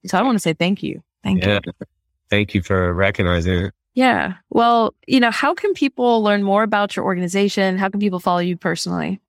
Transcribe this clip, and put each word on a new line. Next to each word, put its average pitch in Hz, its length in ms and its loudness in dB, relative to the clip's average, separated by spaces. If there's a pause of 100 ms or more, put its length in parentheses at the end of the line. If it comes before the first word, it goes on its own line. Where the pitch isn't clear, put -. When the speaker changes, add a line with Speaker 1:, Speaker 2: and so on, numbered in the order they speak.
Speaker 1:
So 185 120 -2
I 190 40 2
wanna 233 180 2
say 165 120 -2
thank 175 320 -2
you. - 180 -10 (220)
Thank 92 220 0
Speaker 2:
Yeah. 101 200 2
Speaker 1:
you. 90 60 -10 (640)
Speaker 2:
Thank 104 220 0
you 92 80 0
for 90 320 0
recognizing 90 720 0
it. 95 80 -8 (200)
Speaker 1:
Yeah. 190 400 0 (160)
Well, 233 460 2 (100)
you 262 140 2
know, 240 100 4
how 277 240 0
can 403 220 -2
people 247 480 0
learn 208 180 2
more 196 220 2
about 208 320 0
your - 100 -4
organization? 190 720 0
How 196 120 0
can 202 100 -4
people 190 200 0
follow 175 200 0
you 175 180 -2
personally? 175 720 -4